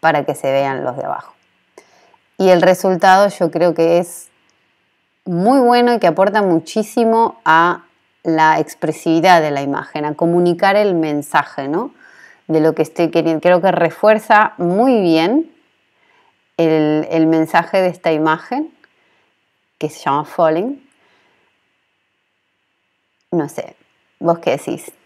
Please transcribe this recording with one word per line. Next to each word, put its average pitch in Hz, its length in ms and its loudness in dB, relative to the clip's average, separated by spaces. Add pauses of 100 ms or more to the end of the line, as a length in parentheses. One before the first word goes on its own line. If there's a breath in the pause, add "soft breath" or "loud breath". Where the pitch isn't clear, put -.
para 147 180 0
que 143 100 -4
se 135 180 -4
vean 135 320 -2
los 127 120 -8
de 143 80 -10
abajo. - 300 -12 (1040 soft breath)
Y 190 120 2
el 175 120 6
resultado 185 680 4
yo 180 220 -4
creo 170 240 0
que 165 240 2
es - 300 -8 (960)
muy 196 340 2
bueno 240 360 4
y 226 40 -2
que 202 80 0
aporta 196 360 2
muchísimo 214 1000 0
a 165 400 2 (380)
la 156 380 2
expresividad 165 800 0
de 156 100 -2
la 139 120 -4
imagen, 143 420 -6
a 151 100 -6
comunicar 175 640 0
el 208 180 0
mensaje, 147 760 -4
¿no? 190 240 -6 (540 soft breath)
De 160 140 0
lo 156 140 2
que 160 80 -2
estoy 160 280 -4
queriendo. 165 300 -2
Creo 180 200 2
que 185 120 0
refuerza 208 880 0
muy 214 420 0
bien 180 520 0 (1040)
el, 156 540 0
el 160 160 2
mensaje 165 540 0
de 185 80 0
esta 175 240 -4
imagen, 160 600 -4 (1080)
que 151 120 -8
se - 140 -20
llama 143 200 -2
Falling. 175 640 -4 (2500)
No 156 160 -4
sé, - 280 -16 (440)
¿vos 170 180 -2
qué 156 140 -4
decís? - 400 -8 (140)